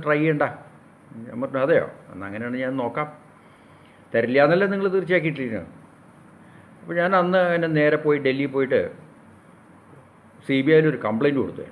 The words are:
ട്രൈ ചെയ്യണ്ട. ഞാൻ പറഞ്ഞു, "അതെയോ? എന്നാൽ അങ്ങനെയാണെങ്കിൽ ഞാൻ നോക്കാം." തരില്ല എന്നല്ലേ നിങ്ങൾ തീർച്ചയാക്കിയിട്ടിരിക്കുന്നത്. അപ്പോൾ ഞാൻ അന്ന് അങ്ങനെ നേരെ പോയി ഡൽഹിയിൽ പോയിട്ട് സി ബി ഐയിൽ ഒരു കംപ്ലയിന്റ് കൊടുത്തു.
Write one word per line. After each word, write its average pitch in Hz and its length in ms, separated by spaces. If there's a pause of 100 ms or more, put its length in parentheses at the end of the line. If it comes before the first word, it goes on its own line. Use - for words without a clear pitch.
ട്രൈ 151 140
ചെയ്യണ്ട. 151 240 (840)
ഞാൻ 120 140
പറഞ്ഞു, 135 180
"അതെയോ? 135 280 (260)
എന്നാൽ 95 140
അങ്ങനെയാണെങ്കിൽ 120 400
ഞാൻ 135 100
നോക്കാം." 135 320 (1080)
തരില്ല 123 300
എന്നല്ലേ 180 220
നിങ്ങൾ 196 220
തീർച്ചയാക്കിയിട്ടിരിക്കുന്നത്. 151 920 (1040)
അപ്പോൾ 170 140
ഞാൻ 180 200
അന്ന് 180 220
അങ്ങനെ 170 280
നേരെ 151 300
പോയി 151 220
ഡൽഹിയിൽ 135 320
പോയിട്ട് 131 400 (1600)
സി 135 160
ബി 147 100
ഐയിൽ 156 160
ഒരു 131 80
കംപ്ലയിന്റ് 123 440
കൊടുത്തു. 78 320